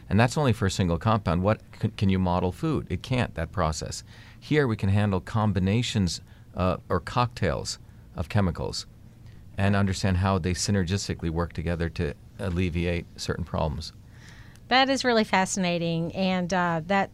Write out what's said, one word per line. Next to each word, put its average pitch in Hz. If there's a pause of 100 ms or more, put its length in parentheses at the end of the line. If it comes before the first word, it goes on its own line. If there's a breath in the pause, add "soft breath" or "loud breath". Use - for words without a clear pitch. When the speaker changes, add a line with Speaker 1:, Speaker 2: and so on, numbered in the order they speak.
Speaker 1:
And 98
that's 123
only 143
for -
a 95
single 85
compound. 92
What 104 (200)
c-, 110
can 98
you 95
model 90
food? 135
It -
can't, 123
that 82
process. - (360 loud breath)
Here 147
we 110
can 101
handle 101
combinations, 101 (360 loud breath)
uh, 90 (120)
or 92
cocktails 90 (380 loud breath)
of -
chemicals 85 (680 loud breath)
and 101
understand 95
how 98
they 90
synergistically 95
work 82
together 82
to 80 (240)
alleviate 87 (120)
certain -
problems. 80 (760 loud breath)
Speaker 2:
That 262
is 269
really 226
fascinating, 175
and, 185
uh, 175
that, 196